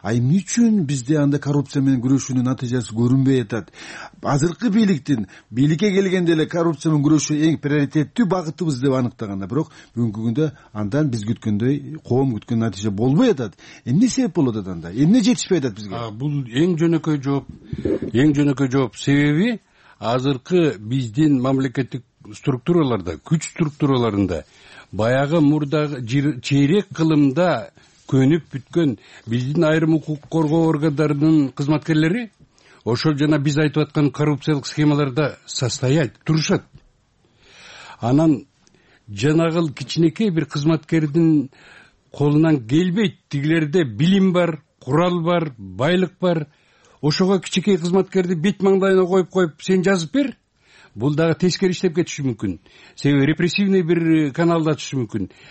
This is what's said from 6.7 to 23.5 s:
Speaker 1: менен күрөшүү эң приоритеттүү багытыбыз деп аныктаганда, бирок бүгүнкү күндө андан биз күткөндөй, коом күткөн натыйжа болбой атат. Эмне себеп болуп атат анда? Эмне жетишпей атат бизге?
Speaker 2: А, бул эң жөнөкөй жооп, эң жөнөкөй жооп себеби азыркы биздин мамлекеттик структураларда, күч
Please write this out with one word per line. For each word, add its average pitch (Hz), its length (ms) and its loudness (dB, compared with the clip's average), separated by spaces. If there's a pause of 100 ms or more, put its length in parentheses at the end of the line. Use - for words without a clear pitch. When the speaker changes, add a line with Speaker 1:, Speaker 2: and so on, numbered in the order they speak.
Speaker 1:
менен 147 160 2
күрөшүү 151 400 2
эң 160 160 0
приоритеттүү 147 640 0
багытыбыз 160 540 -4
деп 139 100 2
аныктаганда, 107 560 -4
бирок 135 240 -4 (240)
бүгүнкү 113 320 -4
күндө 139 240 -2 (220)
андан 107 360 -2
биз 113 220 -6
күткөндөй, 127 720 -4
коом 131 320 0
күткөн 113 320 -4
натыйжа 104 240 -6
болбой 135 400 2
атат. 123 240 -4 (300)
Эмне 185 240 2
себеп 240 240 -2
болуп 127 220 0
атат 101 120 -6
анда? 82 240 -10
Эмне 151 300 4
жетишпей 190 380 0
атат 127 160 -4
бизге? 104 200 -12
Speaker 2:
А, 117 140 -8
бул 139 400 -6
эң 151 300 0
жөнөкөй 160 420 0
жооп, 139 280 -4 (640)
эң 143 200 4
жөнөкөй 139 380 0
жооп 131 260 0
себеби 147 600 0 (400)
азыркы 131 800 0
биздин 127 640 0
мамлекеттик 131 600 -2 (300)
структураларда, 120 840 -2
күч - 320 -4